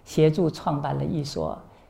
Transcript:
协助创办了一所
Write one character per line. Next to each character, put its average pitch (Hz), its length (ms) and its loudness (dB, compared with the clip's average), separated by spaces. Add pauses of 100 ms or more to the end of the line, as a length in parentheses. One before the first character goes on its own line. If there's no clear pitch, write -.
协 156 260 4
助 156 200 2
创 147 320 -2
办 139 140 -2
了 139 60 -2
一 151 220 -2
所 82 340 -4 (320)